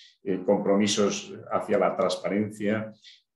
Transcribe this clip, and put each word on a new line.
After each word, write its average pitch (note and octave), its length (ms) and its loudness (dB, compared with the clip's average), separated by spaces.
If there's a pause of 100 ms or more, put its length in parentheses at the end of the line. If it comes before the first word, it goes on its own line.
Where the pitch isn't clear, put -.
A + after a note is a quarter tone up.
(240)
eh, - 220 -4
compromisos G2+ 880 2 (160)
hacia G#2+ 280 0
la F2 180 2
transparencia G2+ 960 -2 (440)